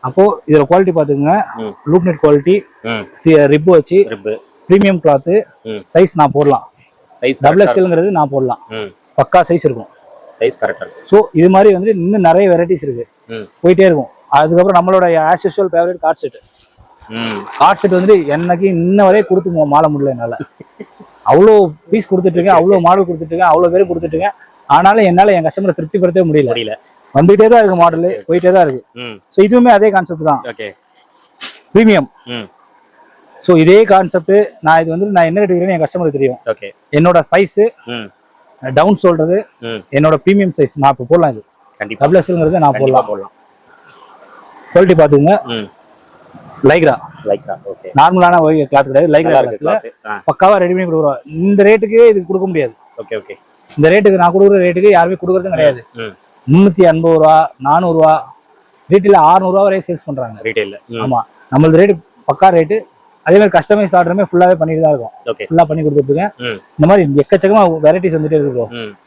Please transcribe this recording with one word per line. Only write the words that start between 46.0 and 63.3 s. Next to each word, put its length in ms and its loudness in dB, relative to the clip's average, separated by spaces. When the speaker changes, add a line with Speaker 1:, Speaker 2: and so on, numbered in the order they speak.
Speaker 1:
லைக்ரா. 280 2
Speaker 2:
லைக்ரா, 400 -6
ஓகே. 300 -16
Speaker 1:
நார்மலான 460 4
ஒய் 300 0
கிளாத் 120 2
கிடையாது, 300 0
லைக்ரா 100 2
Speaker 2:
நல்லா 160 0
இருக்கு 280 -4
Speaker 1:
கிளாத்ல 260 -4
Speaker 2:
கிளாத். 20 -16
ஆ. 200 -10
Speaker 1:
பக்காவா 300 2
ரெடி 180 -2
பண்ணி 160 -4
கொடுக்குறோம். 340 -2
இந்த 400 0
ரேட்டுக்கே 440 4
இது 180 0
கொடுக்க 200 -4
முடியாது. 260 -4
Speaker 2:
ஓகே, 160 -14
ஓகே. 180 -12
Speaker 1:
இந்த 120 2
ரேட்டுக்கு 280 2
நான் 160 2
கொடுக்குற 200 4
ரேட்டுக்கு 360 2
யாருமே 280 2
கொடுக்கறது 220 -2
கிடையாது. 440 -2
Speaker 2:
ம். 240 -12
Speaker 1:
முன்னூத்தி 340 4
ஐம்பது 280 2
ரூபா, 440 2
நானூறு 340 -2
ரூபா, 420 0
ரீட்டைல 220 2
அறுநூறு 380 4
ரூபா 120 0
வரையும் 240 -2
சேல்ஸ் 180 -10
பண்றாங்க. 380 -12
Speaker 2:
ரீட்டைல்ல. 320 -6
ம். 120 -12
Speaker 1:
ஆமா, 200 -4
நம்மளது 300 2
ரேட்டு 180 2
பக்கா 200 0
ரேட்டு. 440 0
அதே 140 2